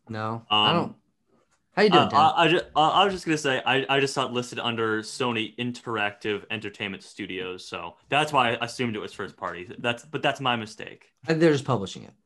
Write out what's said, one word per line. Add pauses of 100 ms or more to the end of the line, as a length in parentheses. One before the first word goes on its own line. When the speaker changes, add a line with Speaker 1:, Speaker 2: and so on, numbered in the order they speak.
Speaker 1:
No,
I
Speaker 2:
Um,
Speaker 1:
don't. (800)
How
you
doing,
Speaker 2:
uh,
Speaker 1:
Tim?
Speaker 2:
I,
I
ju-, (140)
uh,
I
was
just
gonna
say,
I,
I
just
saw
it
listed
under
Sony
Interactive
Entertainment
Studios,
so (120)
that's
why
I
assumed
it
was
first
party.
That's,
but
that's
my
mistake. (140)
Speaker 1:
Uh,
they're
just
publishing
it. (120)